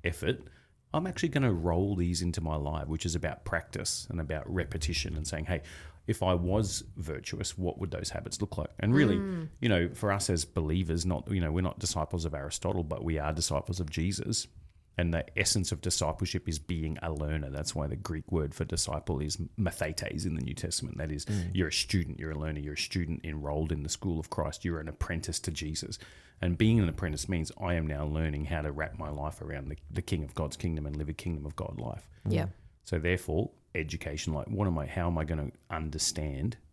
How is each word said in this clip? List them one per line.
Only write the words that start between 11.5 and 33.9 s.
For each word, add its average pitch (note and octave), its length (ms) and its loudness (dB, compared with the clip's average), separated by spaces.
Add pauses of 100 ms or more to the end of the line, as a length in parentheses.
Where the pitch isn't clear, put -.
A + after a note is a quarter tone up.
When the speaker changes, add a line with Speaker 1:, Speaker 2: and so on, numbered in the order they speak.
Speaker 1:
we're F2+ 80 4
not - 180 -2
disciples E2 460 0
of D2+ 80 2
Aristotle, E2 500 0
but D#2 200 -2
we D#2+ 140 2
are D2 140 2
disciples D#2+ 480 0
of D#2+ 100 -2
Jesus. - 580 0 (480)
And E2+ 160 4
the E2 140 2 (140)
essence F#2+ 320 4
of - 100 -2
discipleship F2 680 0
is D#2+ 120 -2
being D#2 420 -2
a E2 100 -2
learner. D2+ 380 0
That's C#2 240 -4
why D2 140 0
the C2+ 80 0
Greek - 360 -4
word D2+ 220 2
for - 100 -2
disciple D2+ 580 0
is D2+ 160 -2 (220)
mathetes D#2+ 680 0
in D#2+ 80 0
the B1 80 0
New - 100 -2
Testament. - 460 -4
That D2+ 120 -2
is, D2 140 -4
Speaker 3:
Mm. F#2 300 0
Speaker 1:
you're F2 140 4
a - 40 -2
student, D#2+ 460 0
you're D#2 100 -4
a D#2 80 -4
learner, D2+ 220 -2
you're D2 160 -4
a - 20 -4
student - 460 -2
enrolled D2+ 480 0
in D2+ 100 0
the C#2+ 80 -4
school E2+ 300 0
of D2+ 100 -6
Christ, D2+ 340 -2
you're E2+ 160 -2
an D#2+ 80 -6
apprentice E2 520 -2
to - 120 -2
Jesus. - 460 -4 (440)
And F2 180 2
being A2+ 200 8
an F#2+ 100 8
apprentice D#2 380 -2
means E2 320 0
I F2 140 0
am D#2+ 140 2
now D2+ 180 0
learning D2+ 400 0
how D2+ 160 0
to D2+ 100 -2
wrap D2+ 280 -4
my D#2 100 -6
life D2 320 -4
around C#2+ 280 -6
the, D2+ 80 -6 (120)
the E2 140 -2
King D#2+ 200 0
of C#2 120 -8
God's D2+ 220 -2
kingdom D#2 280 0
and D2 100 -2
live D2 140 -2
a D#2 40 -4
kingdom D2+ 340 -4
of D2+ 80 -8
God - 240 -6
life. - 280 -6 (220)
Speaker 2:
Yeah. F2+ 180 2 (360)
Speaker 1:
So E2+ 160 0
therefore, F2 500 2 (240)
education, D#2 600 -2